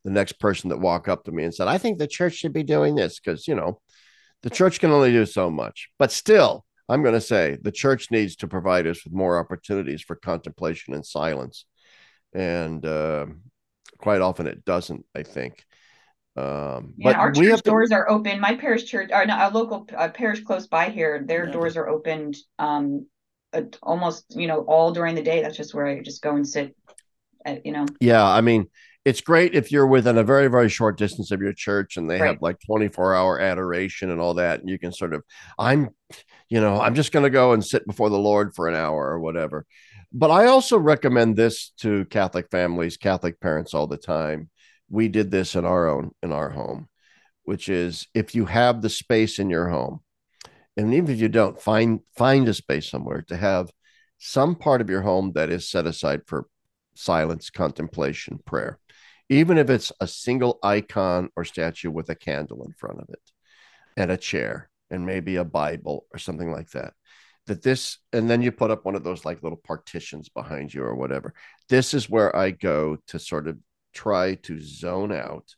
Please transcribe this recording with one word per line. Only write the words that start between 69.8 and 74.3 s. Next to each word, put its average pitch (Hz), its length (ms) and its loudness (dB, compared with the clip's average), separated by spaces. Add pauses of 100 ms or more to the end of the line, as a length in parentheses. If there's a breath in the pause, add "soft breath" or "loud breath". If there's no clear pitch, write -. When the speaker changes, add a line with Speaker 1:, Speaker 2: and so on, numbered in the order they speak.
Speaker 1:
behind - 420 -12
you 69 100 -8
or 58 120 -6
whatever. 65 400 -8 (340 soft breath)
This 127 240 2
is 120 160 -2
where 104 260 2
I 95 180 0
go 78 440 -2 (120)
to 85 100 -10
sort 76 300 -8
of 78 100 -10 (340)
try 95 440 -2